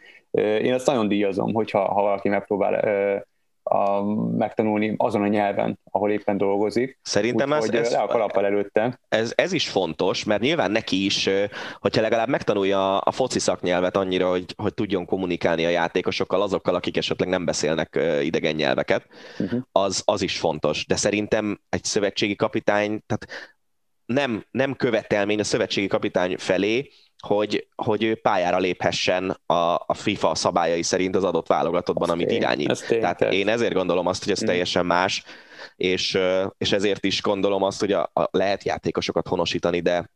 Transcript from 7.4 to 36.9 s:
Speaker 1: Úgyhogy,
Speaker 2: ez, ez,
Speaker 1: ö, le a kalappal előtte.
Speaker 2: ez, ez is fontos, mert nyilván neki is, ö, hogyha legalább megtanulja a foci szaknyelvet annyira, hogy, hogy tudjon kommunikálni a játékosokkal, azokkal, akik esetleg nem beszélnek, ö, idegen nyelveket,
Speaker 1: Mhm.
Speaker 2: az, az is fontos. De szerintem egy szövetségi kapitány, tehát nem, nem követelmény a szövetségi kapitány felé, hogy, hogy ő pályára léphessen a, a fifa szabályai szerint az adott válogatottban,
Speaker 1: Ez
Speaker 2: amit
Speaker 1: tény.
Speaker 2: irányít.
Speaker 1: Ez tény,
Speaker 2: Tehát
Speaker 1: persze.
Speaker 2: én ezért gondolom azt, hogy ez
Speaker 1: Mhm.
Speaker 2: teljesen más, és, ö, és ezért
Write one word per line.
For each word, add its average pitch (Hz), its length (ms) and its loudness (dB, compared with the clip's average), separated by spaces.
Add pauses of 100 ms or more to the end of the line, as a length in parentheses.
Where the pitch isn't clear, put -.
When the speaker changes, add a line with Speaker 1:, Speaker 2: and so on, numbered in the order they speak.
Speaker 1:
Úgyhogy, 147 240 0
Speaker 2:
ez, - 120 0
ez, 127 60 0
Speaker 1:
ö, - 20 0
le 139 60 2
a 104 60 0
kalappal 101 380 0
előtte. 101 540 0 (100)
Speaker 2:
ez, 113 260 0
ez 160 160 2
is 165 180 -2
fontos, 92 540 0
mert 104 180 0
nyilván 127 300 2
neki 98 340 0
is, - 220 0
ö, 98 160 2 (360)
hogyha 104 220 0
legalább 113 260 2
megtanulja 98 720 2
a - 120 2
foci 127 280 -2
szaknyelvet 90 580 0
annyira, 92 320 2
hogy, 90 280 -2
hogy 104 160 -4
tudjon 95 320 -2
kommunikálni 87 600 0
a 85 40 2
játékosokkal, 90 720 0
azokkal, 92 340 0
akik 87 220 -4
esetleg 90 320 -2
nem 90 160 0
beszélnek, 78 500 -2
ö, 73 240 2
idegen 78 360 -2
nyelveket, 73 500 0 (320)
Speaker 1:
Mhm. 104 180 -2 (160)
Speaker 2:
az, 95 340 0
az 101 160 2
is 92 180 -2
fontos. 76 460 0
De 95 100 0
szerintem 104 640 0 (100)
egy - 140 -4
szövetségi 104 520 -2
kapitány, 104 720 0
tehát - 460 -8 (520)
nem, 120 460 0
nem 131 240 -2
követelmény 107 640 2
a 104 40 2
szövetségi 101 440 0
kapitány 92 500 0
felé, 104 520 0 (380)
hogy, 104 480 0
hogy 107 280 0
ő 110 120 2
pályára 90 420 2
léphessen 92 720 0 (160)
a, - 80 0 (320)
a - 80 -2
fifa 92 420 0
szabályai 85 460 0
szerint 92 340 0
az 95 80 4
adott 85 240 0
válogatottban, 85 600 0
Speaker 1:
Ez 87 60 2
Speaker 2:
amit 85 140 0
Speaker 1:
tény. 113 100 0
Speaker 2:
irányít. 65 320 0
Speaker 1:
Ez 123 100 0
tény, 117 200 0
Speaker 2:
Tehát 92 180 0
Speaker 1:
persze. 107 200 2
Speaker 2:
én 98 100 0
ezért 107 260 0
gondolom 90 340 0
azt, 92 160 -2
hogy 104 80 -2
ez 92 80 0
Speaker 1:
Mhm. 107 80 -2
Speaker 2:
teljesen 90 380 0
más, 87 380 0 (520)
és, - 380 -2
ö, 92 320 2 (120)
és - 140 -2
ezért 101 340 0